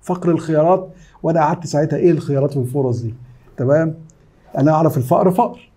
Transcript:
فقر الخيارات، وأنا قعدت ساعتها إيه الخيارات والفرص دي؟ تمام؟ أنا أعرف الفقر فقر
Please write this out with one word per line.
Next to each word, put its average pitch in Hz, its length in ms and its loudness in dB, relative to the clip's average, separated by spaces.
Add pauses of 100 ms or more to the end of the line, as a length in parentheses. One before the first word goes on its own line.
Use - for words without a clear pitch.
فقر 180 280 -4
الخيارات، 160 600 0 (340)
وأنا 165 160 0
قعدت 156 280 -2
ساعتها 147 300 -2
إيه 175 140 4
الخيارات 143 460 -2
والفرص 127 440 -2
دي؟ 113 120 -8 (440)
تمام؟ 156 380 0 (640)
أنا 139 140 4
أعرف 156 260 2
الفقر 175 340 2
فقر - 460 -2